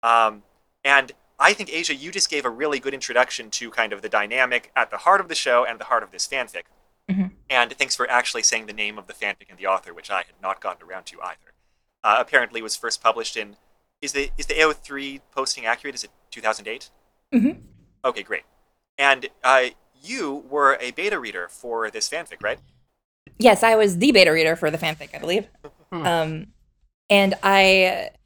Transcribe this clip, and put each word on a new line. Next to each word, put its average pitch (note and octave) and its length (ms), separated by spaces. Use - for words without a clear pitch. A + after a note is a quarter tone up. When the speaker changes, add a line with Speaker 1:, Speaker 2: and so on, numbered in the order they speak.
Speaker 1:
Um, A2+ 420
and C#3 260
I D#3+ 160
think, G3+ 180
Asia, D#3+ 220
you C#3+ 180
just F#3+ 180
gave C#3+ 160
a B2 40
really C#3 300
good C3+ 140
introduction B2+ 580
to A#2+ 180
kind A2 220
of G2+ 100
the G#2+ 80
dynamic A#2+ 680
at A#2+ 160
the G#2 80
heart F#3+ 200
of F#3 80
the E3 80
show B2 300
and A2+ 140
the G#2+ 60
heart A#2 180
of G2+ 80
this F#2 160
fanfic. B2+ 360
Speaker 2:
Mm-hmm. F#3+ 140
Speaker 1:
And B2 240
thanks C3+ 220
for B2 140
actually B2 340
saying A2 240
the G#2+ 60
name G#2 240
of G2+ 100
the G2+ 60
fanfic G2+ 360
and F#2 80
the F#2 100
author, F#2+ 260
which E2 180
I G2 80
had - 220
not F#2+ 200
gotten F2+ 260
around F#2 200
to E2 140
either. - 320
Uh, G#2+ 160
apparently A#2 420
was A2 140
first - 280
published A2+ 320
in, G#2 220
is C#3 120
the, C#3 240
is C#3+ 80
the - 160
A D#3 60
O D#3 60
three C#3 460
posting C3 340
accurate? A#2+ 300
Is - 80
it G#2+ 80
two - 80
thousand G#2+ 280
eight? A#2 220
Speaker 2:
Mm-hmm. B3+ 260
Speaker 1:
Okay, A#2 180
great. F#2 200
And, C3+ 300
uh, C3 220
you D3+ 480
were C#3 300
a B2 120
beta F#3+ 280
reader F#2+ 300
for A2+ 420
this G#2+ 160
fanfic, - 340
right? G#2+ 180
Speaker 2:
Yes, A3 240
I A3+ 120
was G3+ 220
the B3+ 140
beta F#3 200
reader D#3+ 240
for E3 160
the D#3+ 60
fanfic, D#3 360
I - 40
believe. F3 300
Speaker 3:
Hmm. E3 140
Speaker 2:
Um, E3 420
and G3 240
I F#3+ 680